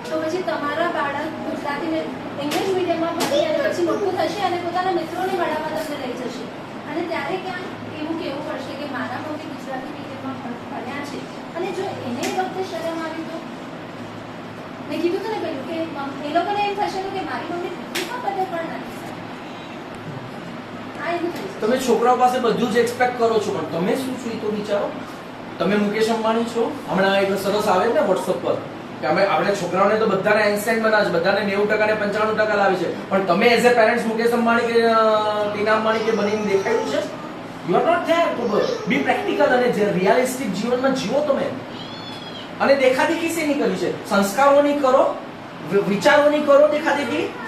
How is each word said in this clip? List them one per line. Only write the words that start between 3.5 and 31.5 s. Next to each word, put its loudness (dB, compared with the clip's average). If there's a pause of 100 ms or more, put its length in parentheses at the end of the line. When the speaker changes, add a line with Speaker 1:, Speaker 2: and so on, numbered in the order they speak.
Speaker 1:
પછી 0
મોટું 0
થશે -2
અને 0
પોતાના -2
મિત્રોને -2
ભણાવવા 0
તમને -4
લઈ -6
જશે. -8
અને -4
ત્યારે -2
ક્યાંક -8
એવું -4
કહેવું -6
પડશે -8
કે -8
મારા -6
મમ્મી -6
ગુજરાતી -10
મીડિયમમાં -10
ભણ-, -10
ભણ્યા -8
છે -10
અને -4
જો -4
એને -6
એ -2
વખતે -4
શરમ -4
આવી -6
તો? -8 (1500)
મેં -4
કીધું 0
હતું -4
ને -4
પેલું -6
કે -6
મમ-, -6
એ -4
લોકોને 0
એમ 0
થશે -2
તો -6
કે -4
મારી -6
મમ્મી -6
દીપિકા -6
પટેલ -2
પણ -4
નથી. -8 (1900)
આ -2
એવું -2
થશે. -8
Speaker 2:
તમે 2
છોકરાઓ 4
પાસે 4
બધું 2
જ 2
એક્સપેક્ટ 2
કરો 4
છો, -2
પણ -4
તમે 2
શું -4
છો -8
એ -4
તો -4
વિચારો. -2 (680)
તમે 2
મુકેશ 2
અંબાણી 2
છો? -2
હમણાં 4
એક 0
સરસ 2
આવે 4
ને 2
WhatsApp 2
પર 0 (480)
કે -2
અમે, 4
આપણે 2
છોકરાઓને 2
તો 2
બધાને 2
આઇન્સ્ટાઇન 0
બનાવે 4
છે, 0
બધાને 2
નેવું 0